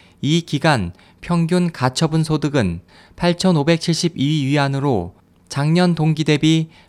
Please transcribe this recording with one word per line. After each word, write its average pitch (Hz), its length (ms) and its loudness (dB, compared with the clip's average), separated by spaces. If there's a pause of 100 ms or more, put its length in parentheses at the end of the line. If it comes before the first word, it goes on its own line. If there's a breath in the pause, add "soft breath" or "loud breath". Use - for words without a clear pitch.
(220 soft breath)
이 160 180 2
기간 131 540 -2 (260 soft breath)
평균 175 500 -2
가처분 156 540 -2
소득은 139 560 -2 (360 soft breath)
팔천오백칠십이 160 1300 0
위안으로 135 680 0 (340)
작년 170 440 2
동기 156 300 0
대비 160 460 2 (180 soft breath)